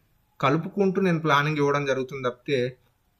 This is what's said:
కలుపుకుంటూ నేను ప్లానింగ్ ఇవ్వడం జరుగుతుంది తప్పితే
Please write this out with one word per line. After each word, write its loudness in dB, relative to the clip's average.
కలుపుకుంటూ 0
నేను 2
ప్లానింగ్ 2
ఇవ్వడం 0
జరుగుతుంది -4
తప్పితే -4